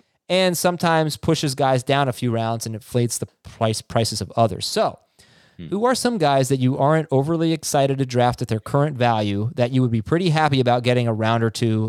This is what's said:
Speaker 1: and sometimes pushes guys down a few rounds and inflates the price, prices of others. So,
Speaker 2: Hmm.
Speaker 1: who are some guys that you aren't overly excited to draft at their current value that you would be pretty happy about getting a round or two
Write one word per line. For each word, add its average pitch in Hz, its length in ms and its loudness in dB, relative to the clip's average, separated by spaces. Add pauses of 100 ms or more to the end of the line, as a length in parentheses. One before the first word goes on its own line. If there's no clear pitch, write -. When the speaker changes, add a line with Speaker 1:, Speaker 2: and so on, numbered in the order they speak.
(280)
Speaker 1:
and 185 300 2
sometimes 165 580 0
pushes 151 380 -2
guys 131 280 2
down 139 260 0
a 123 40 0
few 123 180 -4
rounds 113 360 -4
and 110 80 -8
inflates 120 440 -2
the - 80 -8 (180)
price, - 380 -2
prices 113 380 -2
of 92 160 -10
others. 113 300 0
So, 196 320 -2 (580)
Speaker 2:
Hmm. 82 120 -16
Speaker 1:
who 208 180 -2
are 254 80 2
some 240 240 -2
guys 139 300 4
that 135 100 0
you 127 180 2
aren't 151 340 2
overly 160 420 0
excited 139 460 0
to 135 80 0
draft 123 360 0
at 117 60 -4
their 110 120 -4
current 143 360 -2
value 110 580 0
that 123 160 0
you 131 120 2
would 123 80 0
be 113 120 0
pretty 170 280 0
happy 147 300 2
about 120 220 2
getting 123 260 2
a 113 60 0
round 110 280 0
or 113 80 2
two 110 380 -2